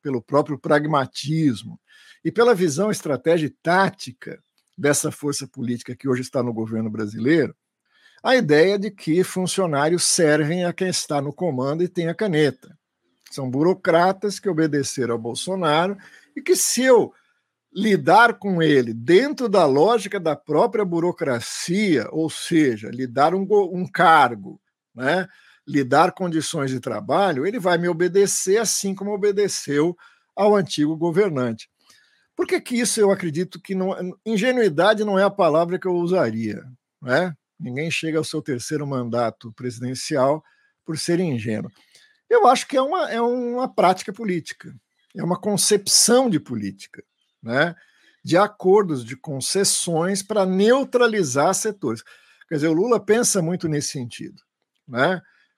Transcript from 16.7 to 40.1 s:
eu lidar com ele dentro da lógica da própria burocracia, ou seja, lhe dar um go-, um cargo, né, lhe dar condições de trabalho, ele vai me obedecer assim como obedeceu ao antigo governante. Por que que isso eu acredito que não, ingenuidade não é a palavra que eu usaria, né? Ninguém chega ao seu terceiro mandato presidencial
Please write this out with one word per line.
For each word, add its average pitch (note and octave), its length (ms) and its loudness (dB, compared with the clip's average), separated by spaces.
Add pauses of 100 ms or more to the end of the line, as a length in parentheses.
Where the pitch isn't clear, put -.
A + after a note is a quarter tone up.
eu A#3+ 320 4 (600)
lidar G3+ 600 4
com G3 280 -2
ele C3+ 320 4
dentro G#3 540 2
da F#3+ 180 4
lógica F#3+ 540 2
da D#3+ 160 -2
própria G3+ 480 0
burocracia, E3+ 1300 -2
ou D#3 180 -2
seja, B2+ 600 0
lhe B2 160 -8
dar C3+ 280 2
um F#3+ 120 -2
go-, G3+ 280 2
um F3+ 140 -6
cargo, C3 720 2 (340)
né, D#3+ 340 -2 (380)
lhe C#3+ 180 0
dar C#3+ 280 4
condições D#3+ 600 -4
de B2+ 80 -4
trabalho, C3 680 -2
ele A3 140 -4
vai F3+ 180 2
me E3+ 100 -4
obedecer F#3 720 0
assim G3 380 -2
como G3 180 -8
obedeceu F#3 840 -2 (400)
ao G#3 200 4
antigo D#3+ 420 0
governante. D3+ 720 -2 (680)
Por F4 120 -4
que F#4 120 -2
que - 160 -8
isso A#3 240 -2
eu G3+ 120 4
acredito F3+ 500 -4
que F#3+ 140 -8
não, F#3 500 -6
ingenuidade G#3+ 800 2
não G3+ 160 0
é F#3+ 40 4
a G3+ 60 4
palavra F3 480 2
que F3+ 100 -8
eu F3+ 60 0
usaria, B2 720 -2 (380)
né? D3 340 0 (240)
Ninguém C#3 320 -6
chega D#3+ 260 -4
ao D#3 60 0
seu D#3 180 -8
terceiro C#3+ 460 -6
mandato A#2+ 640 -4
presidencial B2+ 920 -2 (440)